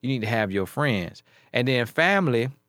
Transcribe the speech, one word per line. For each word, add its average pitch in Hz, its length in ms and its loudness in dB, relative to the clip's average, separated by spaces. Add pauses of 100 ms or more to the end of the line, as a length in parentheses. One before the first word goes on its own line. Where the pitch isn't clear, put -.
You 123 60 -4
need 131 120 -2
to 107 80 -4
have 107 240 0
your 95 140 0
friends. 110 560 -4 (320)
And 123 120 2
then 127 200 2
family 160 640 2 (180)